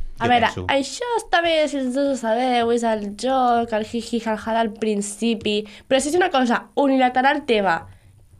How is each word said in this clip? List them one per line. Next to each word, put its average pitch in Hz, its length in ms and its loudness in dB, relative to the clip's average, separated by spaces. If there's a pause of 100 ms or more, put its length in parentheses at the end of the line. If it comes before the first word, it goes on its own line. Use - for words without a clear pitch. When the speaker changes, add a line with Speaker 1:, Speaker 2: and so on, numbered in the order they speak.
(200)
Speaker 1:
A 226 60 -2
Speaker 2:
Jo 240 40 2
Speaker 1:
veure, 240 180 4
Speaker 2:
penso. 135 200 -4
Speaker 1:
això 277 400 -2 (100)
està 392 240 0
bé 320 280 2
si 277 80 -4
els 254 180 -4
dos 277 180 0
ho - 60 0
sabeu, 233 520 0
és 240 120 2
el 208 320 -2
joc, 240 580 0
el 214 160 0
hi-hi, 226 360 -4
ha-ha 220 340 -4
del 226 140 0
principi, 214 920 -2 (240)
però 269 140 4
si 294 80 -4
és 302 60 -2
una 370 140 4
cosa 240 360 2 (100)
unilateral 262 720 2
teva, 196 420 0 (520)